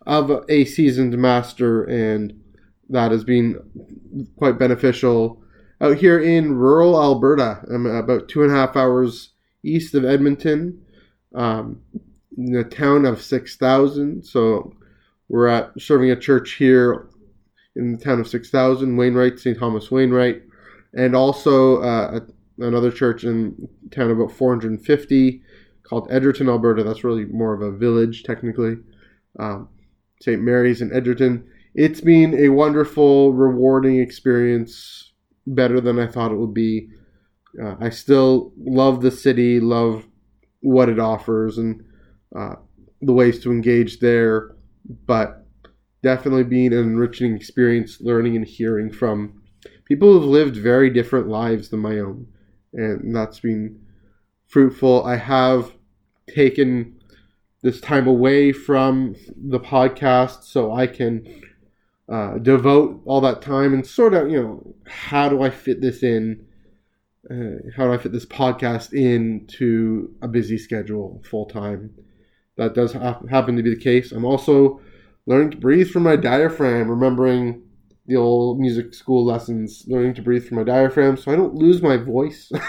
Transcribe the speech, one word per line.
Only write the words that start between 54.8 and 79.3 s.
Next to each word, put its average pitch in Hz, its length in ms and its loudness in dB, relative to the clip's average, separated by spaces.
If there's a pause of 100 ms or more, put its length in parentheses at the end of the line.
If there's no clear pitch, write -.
I 123 120 -4
have 127 560 0 (560)
taken 131 720 0 (600)
this 123 180 -2
time 135 260 0
away 135 460 4
from 131 600 0 (220)
the 127 240 -6
podcast 131 840 0
so 110 280 -4
I 127 140 0
can, 117 560 -6 (680)
uh, 107 300 -6
devote 135 640 2
all 135 160 0
that 131 220 -2
time 139 320 -2
and 131 120 -2
sort 226 280 2
out, 156 160 0
you 143 120 -2
know, - 320 -12 (120)
how 143 420 -4
do 135 140 0
I 131 80 0
fit - 300 -6
this 127 220 -4
in? 110 440 -4 (840)
Uh, 117 280 -12 (180)
how 131 100 -2
do 123 60 2
I 120 60 -2
fit 98 140 -8
this 117 140 -10
podcast 123 680 -6
into 113 1300 -2
a 120 40 -10
busy 113 300 -4
schedule 104 760 -10
full 107 160 -8
time? 104 440 -12 (640)
That 113 180 -4
does 120 200 -2
ha-, 123 260 -8 (100)
happen 127 260 0
to 117 60 -2
be 113 120 0
the 113 60 -12
case. 123 300 0
I'm 113 140 -8
also 139 560 2 (460)
learning 143 260 2
to - 40 -16
breathe 170 320 2
from 180 140 -2
my 160 140 4
diaphragm, 131 720 0
remembering 123 720 0 (440)
the 127 100 -2
old 120 420 0
music 117 340 -4
school 127 320 0
lessons, 117 640 -6